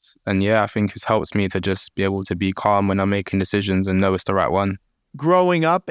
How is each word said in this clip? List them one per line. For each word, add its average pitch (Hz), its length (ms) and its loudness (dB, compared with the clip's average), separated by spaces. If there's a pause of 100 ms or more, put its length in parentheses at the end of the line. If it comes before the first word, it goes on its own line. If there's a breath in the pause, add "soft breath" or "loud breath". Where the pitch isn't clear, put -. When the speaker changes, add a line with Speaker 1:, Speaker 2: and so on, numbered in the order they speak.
(260)
Speaker 1:
and 98 160 0
yeah, 107 200 2
I 101 40 0
think 104 300 -2
it's 104 80 -10
helped - 300 -2
me 101 140 0
to 92 120 -4
just 95 340 -4
be 95 100 -2
able 98 200 -2
to - 100 -4
be 95 180 0
calm 101 360 2
when 98 120 2
I'm 98 100 0
making 101 280 -2
decisions 95 480 0
and 95 140 2
know 95 140 2
it's 92 100 -4
the 98 100 -2
right 87 160 2
one. 98 280 0 (380)
Speaker 2:
Growing 175 480 2
up 175 260 0